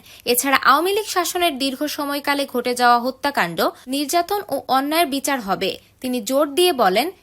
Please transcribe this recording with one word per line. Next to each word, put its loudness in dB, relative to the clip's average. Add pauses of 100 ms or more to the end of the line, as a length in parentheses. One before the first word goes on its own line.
(260)
এছাড়া 2
আওয়ামী 4
লীগ -2
শাসনের -2
দীর্ঘ -4
সময়কালে -2
ঘটে -4
যাওয়া 4
হত্যাকাণ্ড, -2 (180)
নির্যাতন -2
ও -4
অন্যায়ের 0
বিচার -2
হবে। -4 (220)
তিনি -4
জোর 0
দিয়ে 4
বলেন, 2 (120)